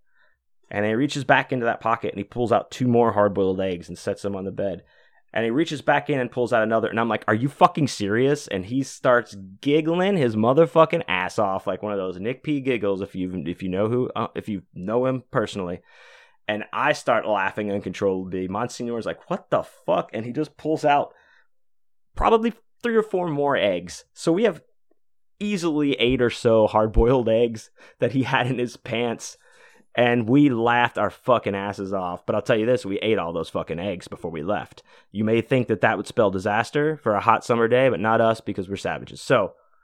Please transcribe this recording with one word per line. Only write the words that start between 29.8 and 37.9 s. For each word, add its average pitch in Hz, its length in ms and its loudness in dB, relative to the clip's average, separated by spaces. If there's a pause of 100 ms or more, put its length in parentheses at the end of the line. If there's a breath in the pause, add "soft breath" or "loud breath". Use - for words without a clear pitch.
And 120 320 2
we 143 220 6
laughed 120 480 2
our 104 120 0
fucking 107 460 0
asses 98 360 -6
off. 90 320 -6
But 110 120 -2
I'll 104 60 0
tell 120 140 2
you 110 80 0
this, 120 220 0
we 98 140 -4
ate 107 180 2
all 85 140 -4
those 82 160 -6
fucking 82 320 -6
eggs 92 260 -6
before - 240 -10
we 78 140 -8
left. 87 400 -6 (260 soft breath)
You 107 140 -2
may 113 160 4
think 123 260 0
that 110 140 0
that 110 160 4
would 101 100 -6
spell 107 240 2
disaster 113 680 -2
for 104 180 0
a 98 40 0
hot 113 240 2
summer 117 220 2
day, 127 220 2
but 107 100 0